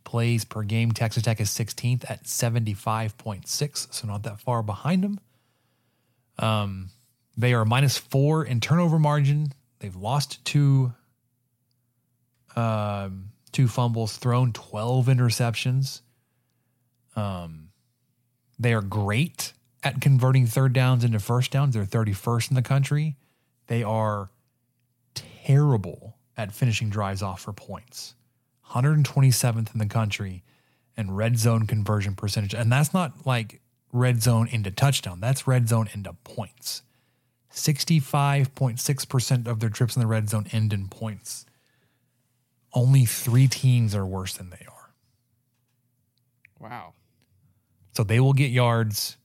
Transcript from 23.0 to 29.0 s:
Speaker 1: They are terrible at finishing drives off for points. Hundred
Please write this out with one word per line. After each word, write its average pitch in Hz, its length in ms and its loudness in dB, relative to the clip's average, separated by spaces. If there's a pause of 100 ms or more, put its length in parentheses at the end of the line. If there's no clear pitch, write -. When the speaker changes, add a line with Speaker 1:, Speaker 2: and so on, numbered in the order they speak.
Speaker 1:
They 117 160 -2
are 107 480 -2 (840)
terrible 127 1040 0 (200)
at 101 160 -8
finishing 113 360 0
drives 98 320 -4
off 95 200 -8
for 104 120 -12
points. - 600 -18 (460)
Hundred 147 420 2